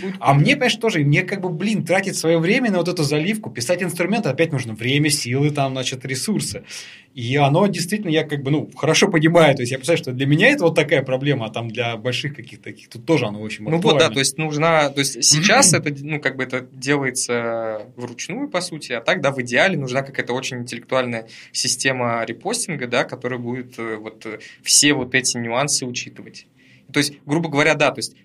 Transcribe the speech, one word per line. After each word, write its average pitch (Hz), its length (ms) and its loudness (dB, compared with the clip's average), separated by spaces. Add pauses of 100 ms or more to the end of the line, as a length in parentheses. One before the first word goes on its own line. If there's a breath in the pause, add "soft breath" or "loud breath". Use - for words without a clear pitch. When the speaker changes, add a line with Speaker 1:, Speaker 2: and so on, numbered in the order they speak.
Speaker 1:
будет 190 180 -6
Speaker 2:
а 120 140 2
Speaker 1:
хуже. 143 60 6
Speaker 2:
мне, 240 140 6
понимаешь, 247 240 2
тоже, 220 240 0
мне 147 200 4
как 190 200 -6
бы, 180 80 -4
блин, 170 360 -2
тратить 185 320 0
своё 165 220 2
время 220 320 2
на 185 80 2
вот 170 80 0
эту 175 160 -2
заливку, 156 480 -2
писать 180 320 -2
инструменты, 185 460 -2
опять 165 220 0
нужно 120 220 -4
время, 135 380 0
силы, 139 400 0
там, 135 220 -2
значит, 131 320 -6
ресурсы. 135 580 -4 (500 loud breath)
И 127 220 -2
оно 147 320 4
действительно, 196 420 -4
я 156 140 2
как 147 180 -6
бы, 131 100 -2
ну, 147 220 0
хорошо 160 360 2
понимаю, 160 440 6
то 127 100 -2
есть 120 100 -4
я 131 40 -4
представляю, 165 260 0
что 131 100 -6
для 127 120 -2
меня 160 220 6
это 285 160 4
вот 170 120 4
такая 151 280 2
проблема, 131 440 -2
а - 20 -10
там 113 200 -6
для 117 280 -4
больших 123 400 -4
каких-то - 260 -18
таких, - 240 -18
тут - 180 -18
тоже 143 200 4
оно 104 160 -6
очень 107 240 -10
Speaker 1:
Ну 151 60 -4
вот, 170 120 2
да, - 60 4
Speaker 2:
актуально. 156 240 4
Speaker 1:
то 139 60 0
есть 135 180 0
нужна, 156 520 2
то 139 100 -2
есть 135 220 -4
сейчас 185 520 4
Speaker 2:
<clears throat> - 40 4
Speaker 1:
это, 147 240 -2
ну, 147 200 -6
как 135 160 -4
бы 131 80 -4
это 127 160 -4 (100)
делается 120 1120 -2 (160)
вручную, 156 500 -8
по 175 140 -4
сути, 151 320 -10
а 117 80 -4
так, 180 200 0
да, 139 100 2
в 131 100 -4
идеале 135 360 2
нужна 135 260 2
какая-то 123 280 -6
очень 127 280 -4
интеллектуальная 120 680 -2 (240 loud breath)
система 120 720 0
репостинга, 143 640 -6
да, 123 160 2
которая 123 360 -6
будет, 123 380 -8
э, 113 200 -6
вот, 110 280 -14
э, 107 140 -10 (240 loud breath)
все - 300 4
вот 127 200 -2
эти 127 240 0
нюансы 123 480 -2
учитывать. - 640 -12 (460 soft breath)
То 147 60 0
есть, 143 160 -2 (100)
грубо 160 240 0
говоря, 151 260 4
да, 143 160 2
то 117 80 -8
есть - 240 -10